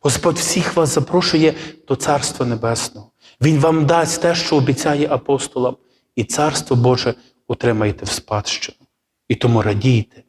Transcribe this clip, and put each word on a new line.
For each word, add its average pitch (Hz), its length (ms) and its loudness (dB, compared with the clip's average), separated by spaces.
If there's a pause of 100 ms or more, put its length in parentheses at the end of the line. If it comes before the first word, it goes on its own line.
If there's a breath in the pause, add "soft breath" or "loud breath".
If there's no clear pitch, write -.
Господь 156 340 0
всіх - 400 -2
вас 165 140 2
запрошує 160 640 2 (320 loud breath)
до 135 80 0
Царства - 500 -2
Небесного. 113 640 -4 (300 soft breath)
Він 151 180 4
вам 160 260 2
дасть 165 360 0
те, 170 140 2
що - 200 -2
обіцяє 143 540 0
апостолам, 131 680 -2 (380)
і 117 80 -2
Царство 147 520 -2
Боже 120 400 2 (320 soft breath)
отримаєте 107 580 -2
в 98 40 -8
спадщину. - 680 -6 (500)
І 113 80 0
тому 117 260 2
радійте 107 680 0